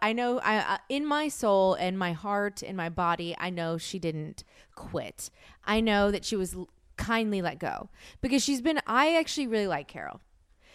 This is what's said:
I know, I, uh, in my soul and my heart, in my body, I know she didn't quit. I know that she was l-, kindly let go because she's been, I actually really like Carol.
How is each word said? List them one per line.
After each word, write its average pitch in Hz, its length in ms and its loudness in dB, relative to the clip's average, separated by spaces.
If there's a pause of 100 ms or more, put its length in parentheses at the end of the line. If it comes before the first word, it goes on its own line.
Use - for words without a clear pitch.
I 220 120 2
know, 247 260 0
I, 214 180 2
uh, 196 200 0 (120)
in 285 160 -2
my 302 220 0
soul 196 480 4
and 185 220 -2
my 180 160 0
heart, 202 480 -2
in - 140 -10
my 170 140 -4
body, 170 500 0
I 180 100 -4
know 165 280 -2
she 175 220 -8
didn't 156 440 -4 (320)
quit. - 540 -8 (360)
I 214 160 2
know 208 300 4
that 196 140 -2
she 220 100 -2
was 185 200 -2
l-, 180 140 -10 (280)
kindly 214 440 0
let 170 180 -2
go - 300 -6 (320)
because 269 220 4
she's 269 180 0
been, 302 240 2
I 294 300 4
actually 302 320 0
really 214 200 0
like 147 200 -4
Carol. - 340 -12 (540)